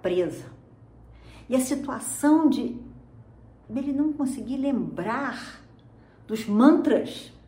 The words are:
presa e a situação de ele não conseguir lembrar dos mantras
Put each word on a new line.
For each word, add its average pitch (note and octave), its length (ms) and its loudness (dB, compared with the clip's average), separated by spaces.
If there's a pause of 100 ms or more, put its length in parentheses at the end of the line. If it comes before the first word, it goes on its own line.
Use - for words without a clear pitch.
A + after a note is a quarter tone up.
presa F3+ 420 -2 (1040)
e B3 80 2
a B3+ 40 4
situação C#4+ 920 2
de - 280 -2 (920)
ele C4+ 240 -4
não D4 180 0
conseguir B3+ 460 -4
lembrar A#3+ 1040 -4 (640)
dos A3 180 -6
mantras A#3+ 880 4 (160)